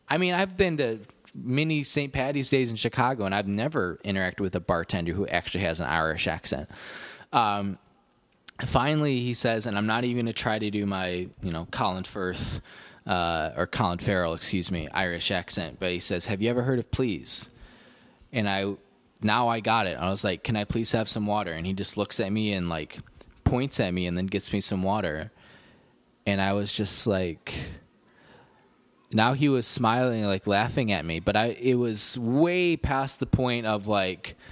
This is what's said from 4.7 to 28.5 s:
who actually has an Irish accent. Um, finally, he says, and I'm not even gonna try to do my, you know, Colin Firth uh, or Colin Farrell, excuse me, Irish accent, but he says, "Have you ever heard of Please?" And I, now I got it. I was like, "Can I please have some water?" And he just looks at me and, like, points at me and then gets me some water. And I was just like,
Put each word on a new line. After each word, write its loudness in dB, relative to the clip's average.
who 0
actually 0
has 0
an -2
Irish 2
accent. -4
Um, 2
finally, 2
he -2
says, 0
and 0
I'm 2
not 2
even 0
gonna -2
try 0
to -2
do 0
my, -2
you -2
know, -6
Colin 0
Firth -6
uh, 0
or 0
Colin 0
Farrell, 2
excuse -2
me, -4
Irish -2
accent, -4
but -2
he -2
says, -4
"Have -2
you 2
ever 0
heard 2
of -6
Please?" -2
And 0
I, 0
now 4
I 0
got 2
it. -4
I 0
was -2
like, 0
"Can 0
I 0
please -2
have 2
some -2
water?" 0
And -4
he 0
just -4
looks 0
at 0
me 0
and, 0
like, -6
points 0
at 2
me 0
and -2
then -2
gets -2
me 0
some -2
water. -2
And 2
I 2
was -2
just -2
like, 0